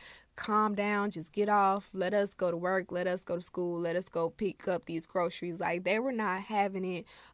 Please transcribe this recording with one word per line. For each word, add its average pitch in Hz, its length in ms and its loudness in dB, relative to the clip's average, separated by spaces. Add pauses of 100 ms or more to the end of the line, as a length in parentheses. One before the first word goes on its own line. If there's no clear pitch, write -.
(340)
Calm 214 400 2
down. 202 360 2
Just 165 220 -8
get 208 180 2
off. 196 420 4
Let 196 220 0
us 202 180 2
go 180 180 0
to 170 60 0
work. 185 340 0
Let 180 160 -2
us 180 160 0
go - 140 -4
to 175 60 -6
school. 175 360 -4
Let 170 180 0
us 180 120 -2
go 170 220 0
pick - 360 -4
up 180 200 -2
these 165 200 -6
groceries." 175 540 -2
Like, 175 240 0
they 196 140 2
were 262 120 -2
not 196 340 -2
having 196 420 0
it 180 180 -4 (280)